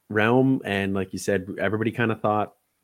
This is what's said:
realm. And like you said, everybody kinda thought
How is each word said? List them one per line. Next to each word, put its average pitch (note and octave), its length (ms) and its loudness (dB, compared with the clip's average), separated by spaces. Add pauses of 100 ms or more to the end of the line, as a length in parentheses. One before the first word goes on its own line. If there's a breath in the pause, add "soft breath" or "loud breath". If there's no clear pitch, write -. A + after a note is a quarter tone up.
realm. B2 560 4
And G2 300 -2
like F#2+ 180 -4
you F#2+ 60 -8
said, F#2+ 300 -2 (100)
everybody G#2+ 320 -2
kinda A2+ 260 0
thought G#2+ 380 -2 (300)